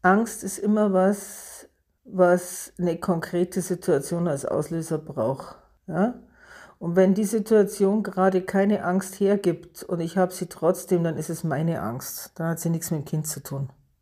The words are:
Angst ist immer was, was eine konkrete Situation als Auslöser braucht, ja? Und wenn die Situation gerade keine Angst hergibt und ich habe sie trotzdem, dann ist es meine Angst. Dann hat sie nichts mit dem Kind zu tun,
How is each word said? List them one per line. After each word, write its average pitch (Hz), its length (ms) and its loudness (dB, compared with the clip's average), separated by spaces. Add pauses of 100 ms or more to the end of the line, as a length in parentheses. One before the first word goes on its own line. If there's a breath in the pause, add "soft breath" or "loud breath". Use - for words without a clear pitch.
Angst 208 400 2
ist - 160 -6
immer 208 340 2
was, 190 640 0 (540)
was 180 680 2
eine 170 200 0
konkrete 180 640 -2
Situation 170 680 0
als 139 160 -2
Auslöser 160 540 -2
braucht, 135 580 -4 (300)
ja? 190 280 0 (640 loud breath)
Und 170 160 -4
wenn 185 200 6
die 214 100 2
Situation 208 800 2
gerade 190 360 2
keine 196 440 2
Angst 185 340 -2
hergibt 196 640 0
und 175 160 -4
ich 165 180 -4
habe 180 160 2
sie 180 140 -8
trotzdem, 175 560 0
dann 165 140 0
ist 156 120 -6
es 165 140 -6
meine 160 400 0
Angst. - 540 -8
Dann 165 140 -2
hat 165 100 -4
sie 165 100 -2
nichts 165 220 -4
mit 156 80 -2
dem 143 40 -10
Kind 156 220 -4
zu - 160 -8
tun, 139 280 -6 (320)